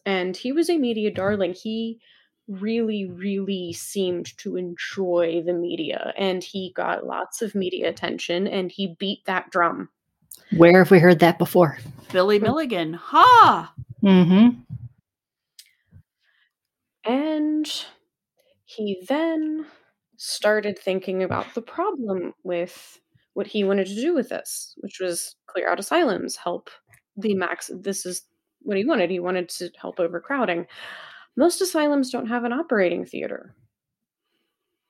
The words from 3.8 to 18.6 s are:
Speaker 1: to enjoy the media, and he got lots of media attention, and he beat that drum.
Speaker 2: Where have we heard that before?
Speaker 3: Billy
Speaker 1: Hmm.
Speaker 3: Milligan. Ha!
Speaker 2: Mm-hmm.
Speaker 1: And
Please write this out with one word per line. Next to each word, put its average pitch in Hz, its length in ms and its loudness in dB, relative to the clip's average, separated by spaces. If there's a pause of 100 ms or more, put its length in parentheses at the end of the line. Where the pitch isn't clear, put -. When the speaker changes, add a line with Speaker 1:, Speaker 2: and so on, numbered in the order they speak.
Speaker 1:
to 185 180 -8
enjoy 175 880 -2
the 175 80 0
media, 170 640 -4
and 185 280 -2
he 185 320 -10
got 180 280 -4
lots - 380 -8
of 208 140 -6
media 180 320 -4
attention, 175 580 -4
and 185 240 -4
he 185 300 -8
beat 196 240 -6
that 185 260 -4
drum. 175 380 -2 (680)
Speaker 2:
Where 170 220 10
have 185 140 8
we 180 80 12
heard 175 180 8
that 170 200 4
before? 170 400 4 (340)
Speaker 3:
Billy 196 260 4
Speaker 1:
Hmm. 208 60 0
Speaker 3:
Milligan. 226 500 -2
Ha! 320 800 6 (260)
Speaker 2:
Mm-hmm. 196 600 8 (2500)
Speaker 1:
And 302 640 -2 (960)